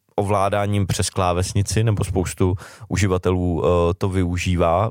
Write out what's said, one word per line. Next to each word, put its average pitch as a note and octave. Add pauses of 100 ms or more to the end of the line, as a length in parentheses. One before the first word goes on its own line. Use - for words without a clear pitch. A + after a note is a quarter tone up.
(160)
ovládáním G2+
přes -
klávesnici, F#2
nebo G2
spoustu F#2 (340)
uživatelů, F2+
eh, D2 (300)
to G2+
využívá. F2+